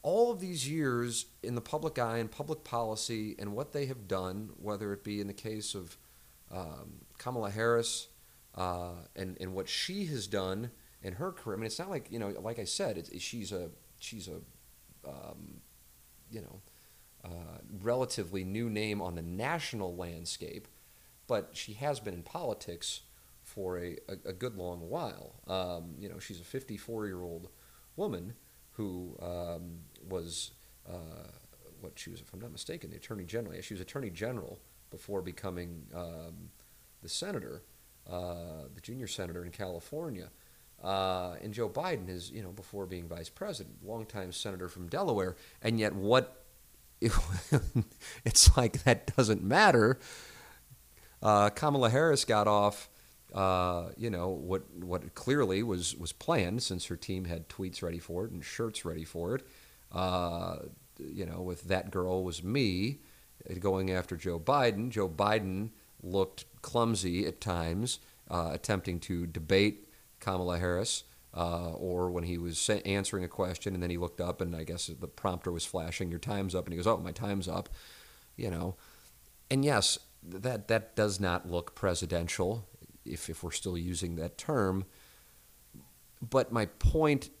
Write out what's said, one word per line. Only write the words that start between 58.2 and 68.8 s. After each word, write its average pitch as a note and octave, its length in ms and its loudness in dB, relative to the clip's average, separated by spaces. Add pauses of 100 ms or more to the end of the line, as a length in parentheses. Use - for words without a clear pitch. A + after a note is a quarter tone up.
it A#2 60 -8
and E2 120 -8
shirts - 420 -4
ready D#2+ 200 -4
for F2 300 -2
it, - 120 -6 (440)
uh, F2 680 0 (400)
you E2+ 280 -6
know, E2+ 160 -6
with F2+ 220 -4
"That F#2 280 2
girl F#2 320 2
was E2+ 200 -4
me," A2 560 2 (600)
going F#2+ 320 2
after F2+ 260 0
Joe E2+ 220 -2
Biden. A#2+ 500 4
Joe G#2 180 2
Biden G2+ 600 2 (340)
looked F#2 420 2 (160)
clumsy G2 640 4
at - 140 -2
times, F2 600 0 (300)
uh, E2+ 220 0
attempting F2+ 500 0